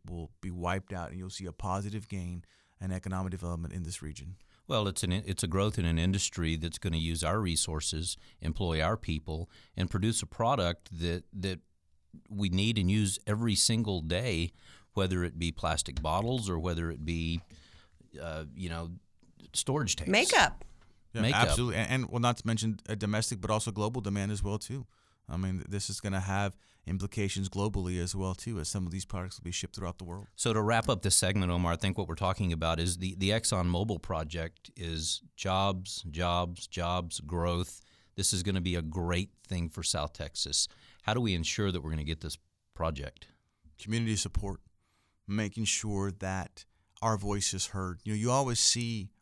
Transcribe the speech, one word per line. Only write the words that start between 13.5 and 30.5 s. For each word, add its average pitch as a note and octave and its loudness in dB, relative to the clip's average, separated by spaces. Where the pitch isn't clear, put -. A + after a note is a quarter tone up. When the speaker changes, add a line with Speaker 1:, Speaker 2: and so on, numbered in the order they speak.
Speaker 2:
single G#2+ 4
day, E2+ 0
whether F#2 2
it F2 -2
be E2+ 0
plastic D#2+ -2
bottles G#2 2
or E2+ 2
whether E2 0
it D2+ -6
be, E2 2
uh, D#2+ -6
you F2 -4
know, E2 -4
storage C3+ 0
tanks. - -2
Speaker 3:
Makeup. A#3+ 6
Speaker 1:
Yeah, A2+ 0
Speaker 2:
Makeup. D3 6
Speaker 1:
absolutely. A#2 4
And, A2 0
and, B2+ 0
well, A#2+ -2
not A#2+ 2
to - -8
mention, A2+ 0
uh, A2 -2
domestic, G#2+ 0
but F2+ -4
also G#2+ 2
global G#2+ 0
demand G2+ 0
as G2 -2
well, G#2 0
too. B2+ -8
I D2 -4
mean, F#2 0
th-, - -8
this G2 -4
is G2 -6
gonna F#2+ -2
have F#2+ 0
implications F#2+ -2
globally F#2+ -2
as F2+ -2
well, F#2+ -2
too, - -6
as D2+ -4
some F#2+ -2
of F2 -4
these F#2 -6
products F2+ -8
will - -18
be F2 -6
shipped - -6
throughout F2+ -8
the F#2+ -12
world. F2+ -10
Speaker 2:
So - -4